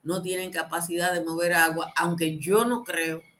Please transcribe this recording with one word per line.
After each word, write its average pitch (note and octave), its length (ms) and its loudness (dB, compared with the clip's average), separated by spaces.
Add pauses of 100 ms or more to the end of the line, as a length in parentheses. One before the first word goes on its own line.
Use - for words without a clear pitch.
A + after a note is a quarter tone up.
no E3+ 200 -4
tienen F#3 280 -4
capacidad E3+ 640 -2
de E3+ 120 -2
mover E3+ 300 0
agua, E3 420 2
aunque E3 420 0
yo G3 260 4
no A#3+ 200 0
creo E3 380 -4 (180)